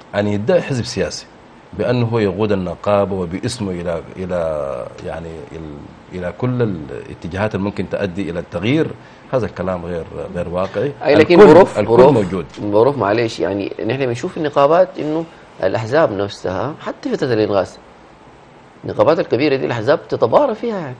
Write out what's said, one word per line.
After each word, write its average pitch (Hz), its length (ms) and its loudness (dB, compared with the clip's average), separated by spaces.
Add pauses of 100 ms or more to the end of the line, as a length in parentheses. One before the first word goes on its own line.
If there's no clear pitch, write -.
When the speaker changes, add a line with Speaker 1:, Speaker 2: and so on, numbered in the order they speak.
(160)
Speaker 1:
أن 104 120 0
يدعي 110 340 2
حزب 127 220 -4
سياسي - 420 -6 (480)
بأنه 120 320 0
هو 113 140 0
يقود 101 320 0
النقابة 98 640 0
وباسمه 92 560 -4
إلى، 87 300 -6 (160)
إلى 80 680 -4 (200)
يعني 85 240 -10 (220)
ال-، 76 680 -14
إلى 87 200 -6
كل 123 240 -2
الاتجاهات 92 920 -6
اللي 95 100 -2
ممكن 95 240 -6
تؤدي 90 400 -4
إلى 87 100 -6
التغيير، 120 480 -2 (460)
هذا 120 120 0
الكلام 90 400 -6
غير، 85 180 -6 (320)
غير 85 140 -4
واقعي. 98 420 -2 (140)
Speaker 2:
أي 147 100 6
لكن 165 240 6
Speaker 1:
الكل، 190 140 10
Speaker 2:
بروف، 170 260 8
Speaker 1:
الكل 104 180 2
Speaker 2:
بروف، 131 160 10
Speaker 1:
موجود. 92 320 0 (160)
Speaker 2:
بروف 110 360 4
معلش، 113 420 0
يعني 92 340 -2 (140)
نحن 131 180 -2
بنشوف 127 320 -4
النقابات 156 520 2 (100)
إنه 156 260 -4 (380)
الأحزاب 110 480 0
نفسها 101 680 -4
حتى 269 280 -8
فترة 156 240 -2
الإنغاز 101 440 0 (1080)
النقابات 113 360 2
الكبيرة 139 360 0
دي 139 100 -2
الأحزاب 131 420 0
تتبارى 185 480 2
فيها 214 240 -6
يعني. 127 200 -10